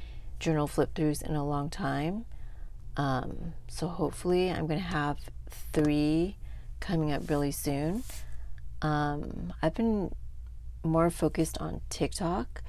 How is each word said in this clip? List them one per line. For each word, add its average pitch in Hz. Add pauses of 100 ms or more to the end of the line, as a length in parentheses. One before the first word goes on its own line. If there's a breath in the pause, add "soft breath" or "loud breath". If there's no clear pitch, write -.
(380 loud breath)
journal 151
flip-throughs 151
in 156
a 143
long 143
time. 165 (720 loud breath)
Um, 139 (160)
so -
hopefully 180
I'm 160
gonna 160
have 151 (540)
three 151 (440 loud breath)
coming 160
up -
really 143
soon. 151 (800 loud breath)
Um, 151 (100)
I've 160
been 220 (680)
more 165
focused 156
on 160
TikTok, -